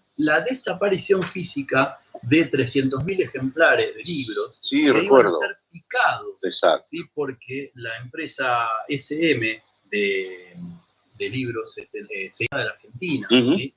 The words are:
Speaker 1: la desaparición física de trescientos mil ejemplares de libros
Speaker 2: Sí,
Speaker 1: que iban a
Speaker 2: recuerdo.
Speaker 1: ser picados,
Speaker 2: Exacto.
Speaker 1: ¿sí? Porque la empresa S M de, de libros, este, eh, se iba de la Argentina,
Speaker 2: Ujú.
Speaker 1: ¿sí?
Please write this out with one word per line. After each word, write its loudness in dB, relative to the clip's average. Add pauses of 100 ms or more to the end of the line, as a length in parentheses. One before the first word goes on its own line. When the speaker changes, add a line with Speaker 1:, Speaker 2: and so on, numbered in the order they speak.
(180)
Speaker 1:
la 2
desaparición 0
física -2 (220)
de 4
trescientos 0
mil 0
ejemplares 2
de -14
libros -4
Speaker 2:
Sí, -2
Speaker 1:
que 4
iban 6
a 4
Speaker 2:
recuerdo. 6
Speaker 1:
ser -4 (140)
picados, -4
Speaker 2:
Exacto. 2
Speaker 1:
¿sí? -10 (160)
Porque -8
la -10
empresa -4 (220)
S -4 (160)
M -2 (220)
de, -4 (640)
de -6
libros, -4
este, -14 (100)
eh, -10
se -8
iba -4
de -4
la -6
Argentina, -8
Speaker 2:
Ujú. 6
Speaker 1:
¿sí? -6